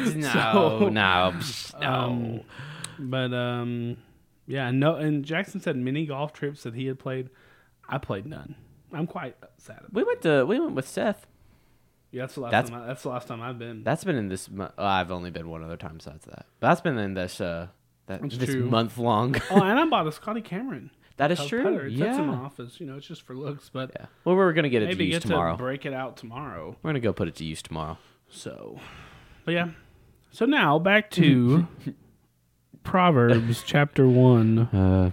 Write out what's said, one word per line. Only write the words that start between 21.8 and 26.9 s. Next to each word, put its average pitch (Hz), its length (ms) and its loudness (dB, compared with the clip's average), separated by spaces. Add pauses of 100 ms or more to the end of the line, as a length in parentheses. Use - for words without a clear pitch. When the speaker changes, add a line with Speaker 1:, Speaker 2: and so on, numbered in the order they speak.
Speaker 2:
It 110 100 -6
sits 220 220 0
in 302 80 0
my 254 80 -2
Speaker 1:
Yeah. 123 60 -4
Speaker 2:
office. 127 380 -14
You 160 80 -12
know, 135 120 -12
it's 143 80 -18
just 160 160 -16
for 127 120 -16
looks, 143 380 -12
but 131 260 -8
Speaker 1:
Yeah. - 80 -18 (200)
Well, 180 100 4
we're 190 160 4
gonna 151 160 2
get 120 140 2
it 104 40 0
to - 60 -2
Speaker 2:
maybe 92 140 -2
Speaker 1:
use 160 80 0
Speaker 2:
get 170 80 -2
Speaker 1:
tomorrow. 95 300 0
Speaker 2:
to 90 40 -4
break 131 300 -8
it 139 80 -6
out 131 240 -10
tomorrow. 113 640 -12
Speaker 1:
We're 160 60 -6
gonna 143 120 0